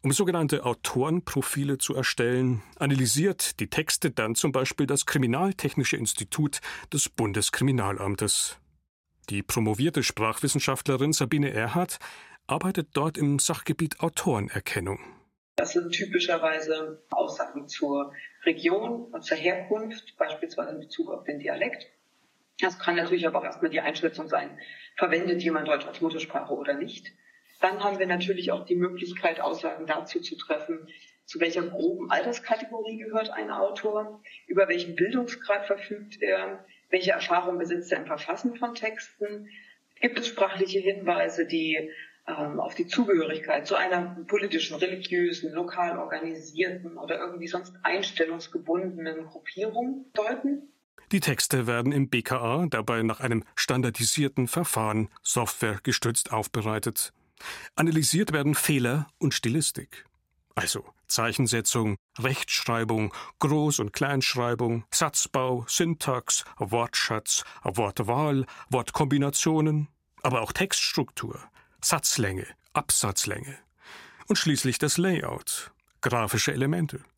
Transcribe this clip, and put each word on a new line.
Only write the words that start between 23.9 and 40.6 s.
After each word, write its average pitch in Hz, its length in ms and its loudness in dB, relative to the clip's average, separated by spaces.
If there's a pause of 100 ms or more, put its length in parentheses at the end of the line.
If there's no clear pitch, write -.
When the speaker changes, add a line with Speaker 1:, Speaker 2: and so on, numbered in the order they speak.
Speaker 2:
sein, - 320 -2 (380)
verwendet 175 460 2
jemand 151 260 0
Deutsch 143 180 2
als - 140 -10
Muttersprache 160 540 -2
oder - 180 -2
nicht. 285 400 -6 (480)
Dann 196 240 2
haben 202 140 0
wir 190 80 2
natürlich 180 460 0
auch - 120 -4
die 180 100 2
Möglichkeit, 180 680 0
Aussagen 160 460 -4
dazu 160 340 -2
zu - 140 -10
treffen, - 540 -6 (380)
zu - 140 -6
welcher 170 200 2
groben - 500 -2
Alterskategorie 226 840 -2
gehört 220 320 -4
ein 208 220 -6
Autor, 208 720 -2 (240)
über 190 200 4
welchen 175 300 -2
Bildungsgrad 208 680 0
verfügt - 560 -6
er, 190 420 -2 (240)
welche 185 220 2
Erfahrung 233 480 2
besitzt 170 340 -2
er 185 60 0
im 160 80 -8
Verfassen - 500 -4
von 240 180 -4
Texten, 208 720 -8 (540)
gibt 240 180 2
es - 100 -4
sprachliche 190 500 2